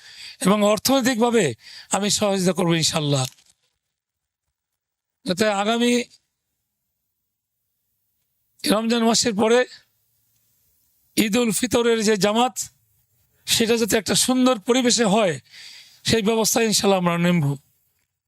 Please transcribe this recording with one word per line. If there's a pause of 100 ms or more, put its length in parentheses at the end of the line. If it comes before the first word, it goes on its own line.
(400)
এবং
অর্থনৈতিকভাবে (460)
আমি
সহযোগিতা
করবো
ইনশাআল্লাহ, (2000)
যাতে (180)
আগামী (2750)
রমজান
মাসের
পরে (1600)
ঈদ
উল
ফিতরের
যে
জামাত, (920)
সেটা
যাতে
একটা
সুন্দর
পরিবেশে
হয়, (720)
সেই
ব্যবস্থা
ইনশাআল্লাহ
আমরা
নেব। (840)